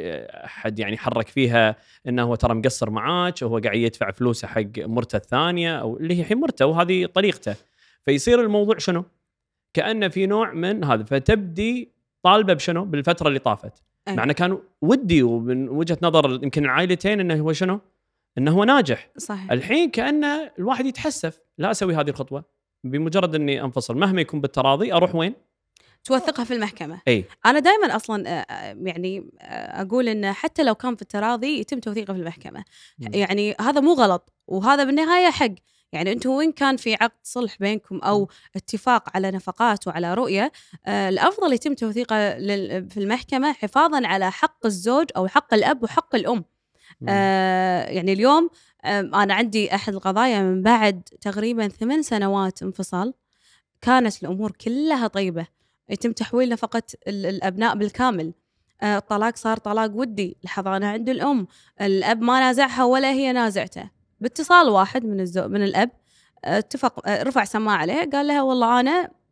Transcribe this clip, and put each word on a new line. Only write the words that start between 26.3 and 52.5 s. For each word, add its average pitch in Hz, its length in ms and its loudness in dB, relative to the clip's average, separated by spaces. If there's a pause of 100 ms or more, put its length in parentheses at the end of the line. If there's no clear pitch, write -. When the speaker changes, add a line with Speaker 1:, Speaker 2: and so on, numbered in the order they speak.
Speaker 2:
في 247 100 -4
المحكمة. 185 540 -8
Speaker 1:
أي. 104 160 2 (220)
Speaker 2:
أنا 269 120 8
دايمًا 349 380 4
أصلًا، 214 320 -6
آه، 165 40 -8
آه، - 480 -10
يعني، 180 500 -8 (100)
آه، - 420 -12
أقول 233 260 0
إنه 208 240 -2
حتى - 300 -4
لو 226 120 2
كان 240 220 -4
في - 60 -20
التراضي 233 580 -4
يتم 240 200 -8
توثيقه 208 340 -8
في 185 60 -6
المحكمة. 170 440 -12 (340)
Speaker 1:
مم. 117 160 -10
Speaker 2:
يعني 202 460 0
هذا 277 200 2
مو 311 120 6
غلط، 202 400 2 (140)
وهذا 262 380 2
بالنهاية 320 460 4
حق. 226 240 0 (380)
يعني 165 200 -2
أنتوا 254 260 0
وين 311 140 2
كان 269 240 0
في 220 180 -2
عقد 226 280 0
صلح 240 380 -6
بينكم 202 380 -4
أو 202 220 2
Speaker 1:
مم. 196 60 0 (300)
Speaker 2:
اتفاق - 600 -2
على 190 140 0
نفقات 202 580 -2
وعلى 170 260 -4
رؤية، 226 380 -2 (340)
آه، 202 220 -2
الأفضل 349 440 0
يتم 269 220 -2
توثيقه 214 640 -2
لل-، 190 520 -6
في 190 60 -16
المحكمة 254 560 -2
حفاظًا 269 540 0
على 190 240 0
حق - 360 -4
الزوج 226 400 0 (100)
أو 185 120 -2
حق - 260 0
الأب 226 280 2
وحق - 320 -2
الأم. 208 300 -2 (560)
Speaker 1:
مم. - 100 -10
Speaker 2:
آه، 190 720 2
يعني 185 280 -2
اليوم، 285 380 4 (340)
آه، 202 160 0
أنا 196 340 2
عندي 214 400 0
أحد 202 200 -4
القضايا 202 480 0
من 185 200 0
بعد 214 400 4 (180)
تقريبًا 208 480 -2
ثمان 262 340 -2
سنوات 196 600 -2